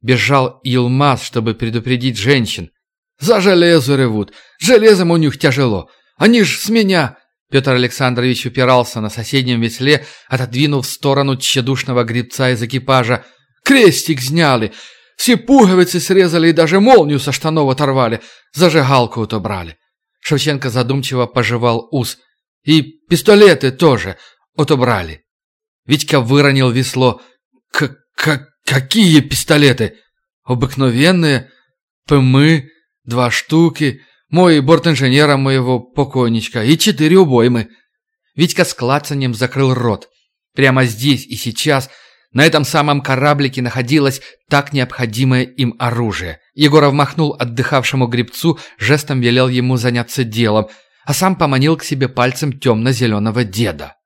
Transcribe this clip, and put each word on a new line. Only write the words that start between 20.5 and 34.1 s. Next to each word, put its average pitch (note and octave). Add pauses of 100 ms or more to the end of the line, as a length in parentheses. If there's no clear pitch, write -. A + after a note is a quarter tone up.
задумчиво B2+
пожевал A#2
ус. C3 (460)
«И D#3
пистолеты F3
тоже B2 (400)
отобрали!» A#2+ (600)
Витька C#3+
выронил C3+
весло. B2+ (520)
«К-, - (180)
к-, C#3+ (160)
какие D#3
пистолеты?» C3+ (480)
«Обыкновенные. C3+ (560)
П D3
М, C#3 (360)
два A#2+
штуки. D3+ (260)